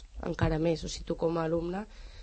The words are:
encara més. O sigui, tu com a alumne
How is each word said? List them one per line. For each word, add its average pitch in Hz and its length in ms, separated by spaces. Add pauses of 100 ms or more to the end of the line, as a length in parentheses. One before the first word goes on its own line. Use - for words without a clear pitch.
(260)
encara 160 320
més. 160 280
O - 40
sigui, - 160
tu 165 120
com 170 200
a 165 80
alumne 170 380 (400)